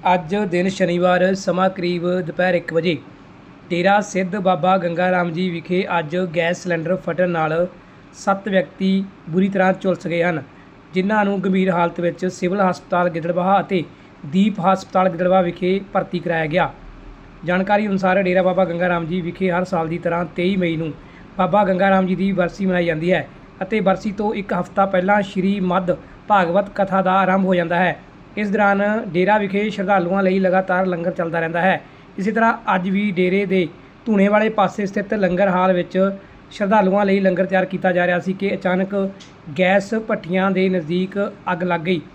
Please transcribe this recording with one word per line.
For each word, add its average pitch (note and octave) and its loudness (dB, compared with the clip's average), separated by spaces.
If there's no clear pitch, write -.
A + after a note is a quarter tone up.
ਅੱਜ E3+ -2
ਦਿਨ F#3 0
ਸ਼ਨੀਵਾਰ, F3+ 2
ਸਮਾਂ F#3+ 0
ਕਰੀਬ F3+ -2
ਦੁਪਹਿਰ F3+ 0
ਇੱਕ E3+ -4
ਵਜੇ, D#3+ 0
ਡੇਰਾ F#3+ 2
ਸਿੱਧ F#3+ -4
ਬਾਬਾ F#3 2
ਗੰਗਾ F3 0
ਰਾਮ F3 0
ਜੀ F3+ -2
ਵਿਖੇ F3+ -2
ਅੱਜ D#3+ -4
ਗੈਸ E3+ -2
ਸਿਲੰਡਰ E3+ -2
ਫਟਣ F3+ -2
ਨਾਲ E3 0
ਸੱਤ G3 -4
ਵਿਅਕਤੀ F#3+ 0
ਬੁਰੀ F#3+ 2
ਤਰ੍ਹਾਂ F#3+ 2
ਝੁਲਸ F#3 -2
ਗਏ E3 0
ਹਨ, E3+ 0
ਜਿਨ੍ਹਾਂ G3+ 2
ਨੂੰ G3 0
ਗੰਭੀਰ F#3+ 2
ਹਾਲਤ E3+ 0
ਵਿੱਚ E3+ -2
ਸਿਵਲ F#3 -2
ਹਸਪਤਾਲ F3+ 0
ਗਿੱਦੜਬਾਹਾ F3 0
ਅਤੇ F3 -2
ਦੀਪ F#3+ 2
ਹਸਪਤਾਲ F#3+ 2
ਗਿੱਦੜਬਾਹਾ F3+ 2
ਵਿਖੇ F3+ -2
ਭਰਤੀ F3+ -2
ਕਰਾਇਆ E3 -2
ਗਿਆ। D#3 0
ਜਾਣਕਾਰੀ G3 0
ਅਨੁਸਾਰ, F#3+ 2
ਡੇਰਾ F3+ 0
ਬਾਬਾ F#3 2
ਗੰਗਾ E3+ -2
ਰਾਮ E3+ 0
ਜੀ F3 -4
ਵਿਖੇ F3 -2
ਹਰ F3+ 0
ਸਾਲ E3 -2
ਦੀ E3 -4
ਤਰ੍ਹਾਂ E3+ -2
ਤੇਈ F3+ -2
ਮਈ E3 0
ਨੂੰ D#3+ -6
ਬਾਬਾ F#3+ 2
ਗੰਗਾ F#3+ 2
ਰਾਮ F#3+ 4
ਜੀ F#3 0
ਦੀ G3 0
ਬਰਸੀ F3+ -2
ਮਨਾਈ F3+ 2
ਜਾਂਦੀ E3 0
ਹੈ D#3 0
ਅਤੇ G#3 -2
ਬਰਸੀ F#3+ 0
ਤੋਂ G#3 -4
ਇੱਕ G#3 -6
ਹਫ਼ਤਾ F#3+ 0
ਪਹਿਲਾਂ G3 2
ਸ਼੍ਰੀ G3 -2
ਮਦ F#3 0
ਭਾਗਵਤ G3 2
ਕਥਾ F#3+ 0
ਦਾ F#3 2
ਆਰੰਭ F#3+ 2
ਹੋ F#3 2
ਜਾਂਦਾ E3+ 0
ਹੈ। F3 0
ਇਸ G#3 -4
ਦੌਰਾਨ G3+ 0
ਡੇਰਾ F#3 2
ਵਿਖੇ G3+ -2
ਸ਼ਰਧਾਲੂਆਂ F#3+ 0
ਲਈ F#3 2
ਲਗਾਤਾਰ F#3 2
ਲੰਗਰ F3+ -2
ਚੱਲਦਾ E3+ -4
ਰਹਿੰਦਾ E3 -2
ਹੈ। F3+ 2
ਇਸੇ G3+ -2
ਤਰ੍ਹਾਂ A3+ 0
ਅੱਜ F#3 -2
ਵੀ G3+ 0
ਡੇਰੇ F#3 2
ਦੇ F#3 0
ਧੂਣੇ G3+ 4
ਵਾਲੇ G#3+ 4
ਪਾਸੇ G3+ 0
ਸਥਿਤ G3 -4
ਲੰਗਰ F#3+ 2
ਹਾਲ F#3 2
ਵਿੱਚ F#3 0
ਸ਼ਰਧਾਲੂਆਂ G3+ 2
ਲਈ G3 2
ਲੰਗਰ F#3 2
ਤਿਆਰ F#3 0
ਕੀਤਾ F#3 -2
ਜਾ F3 2
ਰਿਹਾ F3+ 0
ਸੀ F#3 -4
ਕਿ G3 -4
ਅਚਾਨਕ F#3+ -2
ਗੈਸ F#3+ 2
ਭੱਠੀਆਂ G3 -2
ਦੇ F#3+ 2
ਨਜ਼ਦੀਕ F#3 -2
ਅੱਗ F3 -4
ਲੱਗ F3 -2
ਗਈ। E3 -2